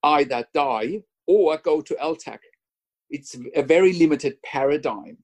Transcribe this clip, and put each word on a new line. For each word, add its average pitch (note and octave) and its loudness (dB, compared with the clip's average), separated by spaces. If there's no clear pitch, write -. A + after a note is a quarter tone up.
either C#3 0
die C#3+ -4
or E3+ 2
go D#3 0
to - -8
L D#3+ -4
tac. G#2+ -16
It's C#3 -14
a C#3+ 0
very F3+ 6
limited D#3 0
paradigm. C3+ -4